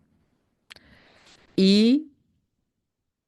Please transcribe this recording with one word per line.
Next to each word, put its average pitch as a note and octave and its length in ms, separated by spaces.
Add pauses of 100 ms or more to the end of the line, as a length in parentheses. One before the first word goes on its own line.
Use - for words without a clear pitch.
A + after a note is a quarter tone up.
(1600)
I G#3+ 480 (1200)